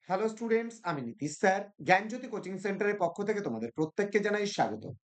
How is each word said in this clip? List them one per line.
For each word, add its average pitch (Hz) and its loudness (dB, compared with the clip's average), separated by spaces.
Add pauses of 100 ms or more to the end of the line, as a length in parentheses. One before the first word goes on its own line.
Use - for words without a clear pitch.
(120)
হ্যালো 208 2
স্টুডেন্টস, 226 0 (140)
আমি 151 -2
নীতিশ 147 -6
স্যার, 196 6 (260)
জ্ঞানজ্যোতি 220 2
কোচিং 196 -6 (100)
সেন্টারের 202 0
পক্ষ 170 0 (120)
থেকে 208 0
তোমাদের 117 -4
প্রত্যেককে 202 0
জানাই 208 0 (100)
স্বাগত। 110 0 (200)